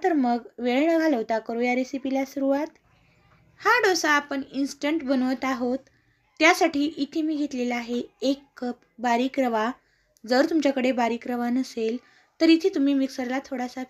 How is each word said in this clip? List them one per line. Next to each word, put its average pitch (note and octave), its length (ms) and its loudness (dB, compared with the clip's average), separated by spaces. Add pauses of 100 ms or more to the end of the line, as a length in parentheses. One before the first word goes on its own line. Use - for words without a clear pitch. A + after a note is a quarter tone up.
तर F4+ 80 2
मग, A#3+ 340 0 (120)
वेळ B3 320 0
न E4 80 4
घालवता A#3+ 400 0
करूया A#3 360 -2
रेसिपीला C4 500 -4
सुरुवात. C#4 540 -2 (840)
हा A4+ 200 4
डोसा F4 300 2
आपण D4 320 0 (100)
इन्स्टंट C#4+ 520 -2
बनवत B3+ 400 -2
आहोत, B3+ 340 -2 (640)
त्यासाठी E4 440 4 (120)
इथे D#4 260 -4
मी D#4 140 -2
घेतलेला B3 400 -4
आहे A#3+ 260 -4 (200)
एक C4+ 200 0 (140)
कप B3 280 -8 (140)
बारीक B3 420 0
रवा. A3+ 300 0 (540)
जर B3+ 260 4
तुमच्याकडे C#4 420 2
बारीक A#3 340 -2
रवा A#3+ 240 -4
नसेल, A#3+ 460 -2 (440)
तर D#4+ 80 6
इथे E4 200 6
तुम्ही C#4+ 260 2
मिक्सरला C4 500 -2
थोडासा B3 460 -8